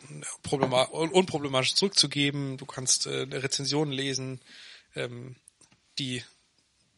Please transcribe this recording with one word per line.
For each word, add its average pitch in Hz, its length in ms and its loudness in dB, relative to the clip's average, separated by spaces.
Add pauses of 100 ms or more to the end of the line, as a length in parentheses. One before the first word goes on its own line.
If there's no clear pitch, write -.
(440)
problema-, 131 480 4
un-, 160 180 -2
unproblematisch 143 640 2
zurückzugeben. 143 840 2
Du 135 100 -12
kannst, - 400 0
äh, 135 240 -2
Rezensionen 139 600 0
lesen, 131 500 -4 (540)
ähm, 127 400 -8 (640)
die, 127 260 -2 (760)